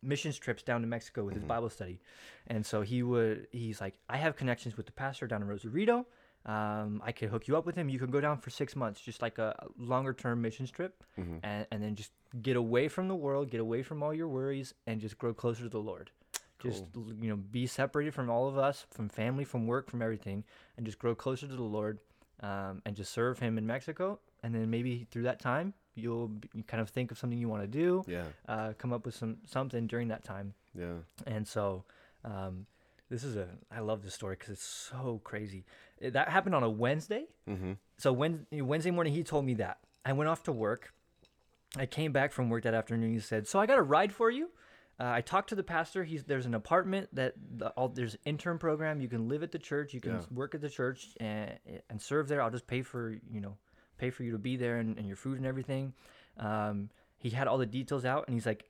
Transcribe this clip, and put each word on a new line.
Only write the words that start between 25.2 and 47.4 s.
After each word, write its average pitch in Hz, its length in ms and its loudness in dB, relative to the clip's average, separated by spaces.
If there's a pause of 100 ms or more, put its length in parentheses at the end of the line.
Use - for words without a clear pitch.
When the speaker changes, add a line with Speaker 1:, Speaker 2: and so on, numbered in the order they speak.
Speaker 1:
that 123 160 0
time, 156 360 0 (180)
you'll 117 360 -2
b-, 107 260 -8
you 110 80 -6
kind 113 180 -2
of 107 80 -2
think 127 220 -2
of 120 80 -12
something 120 180 0
you 120 100 0
wanna 104 200 0
do, 175 400 2
Speaker 2:
Yeah. 87 160 0 (240)
Speaker 1:
uh, 110 320 -2
come 123 120 -2
up 120 140 -2
with 120 80 -6
some, 113 320 -4
something 127 400 -2
during 120 220 0
that 110 160 -4
time." 101 320 -8 (180)
Speaker 2:
Yeah. 87 200 -4 (340)
Speaker 1:
And 107 200 -2
so, 98 360 -2 (420)
um, 95 400 -6 (440)
this 120 140 -4
is 131 120 -4
a, 95 120 -2 (240)
I 113 100 -6
love 107 220 0
this 98 120 -10
story 98 200 -4
'cause - 140 -16
it's 98 140 -10
so 127 600 -6
crazy. 98 400 -8 (360)
It, 127 140 -4
that 135 160 4
happened 185 260 4
on 135 80 6
a 113 80 6
Wednesday. 151 560 2 (200)
Speaker 2:
Mm-hmm. 92 260 -2 (260)
Speaker 1:
So 139 140 6
Wed-, 151 380 0
Wednesday 151 400 2
morning, 170 220 4
he 165 100 2
told 143 220 2
me 127 100 4
that. 95 220 0 (260)
I 135 100 2
went 147 140 4
off 160 160 2
to - 80 0
work. 110 400 0 (840)
I 135 80 0
came 151 260 0
back 139 200 6
from 123 180 2
work 117 140 2
that 113 100 4
afternoon. 113 400 2
He 113 60 2
said, 107 280 0
"So 196 120 4
I 214 80 6
got 262 100 8
a 214 60 8
ride 160 280 6
for 226 200 4
you." 302 180 -2 (500)
Uh, 123 60 0
I 120 160 2
talked 196 280 2
to 220 60 -2
the 196 80 0
pastor. 175 400 0
He's, 156 200 -4
there's 131 240 0
an 117 80 2
apartment 190 580 4
that 131 220 2 (220)